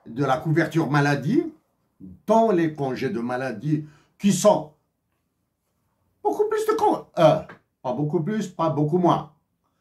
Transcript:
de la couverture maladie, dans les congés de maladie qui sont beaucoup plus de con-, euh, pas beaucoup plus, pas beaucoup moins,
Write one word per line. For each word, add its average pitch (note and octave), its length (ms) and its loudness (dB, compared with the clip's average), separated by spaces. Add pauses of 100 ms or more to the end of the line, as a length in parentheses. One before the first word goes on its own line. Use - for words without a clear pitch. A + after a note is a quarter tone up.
de C3 180 -4
la C3 140 0
couverture D#3 520 0
maladie, D3 640 0 (720)
dans A3+ 240 4
les E3 240 0
congés C3 360 -4
de A2+ 100 -6
maladie B2+ 640 -4 (320)
qui G3 140 2
sont - 400 2 (1500)
beaucoup G#4 260 0
plus G#4+ 180 -4
de G#4+ 60 2
con-, - 340 0 (120)
euh, D#3 220 4 (420)
pas B2 100 -6
beaucoup D3+ 280 -2
plus, G3 280 -4
pas E3 200 -2
beaucoup D3+ 300 0
moins, E3 340 0 (480)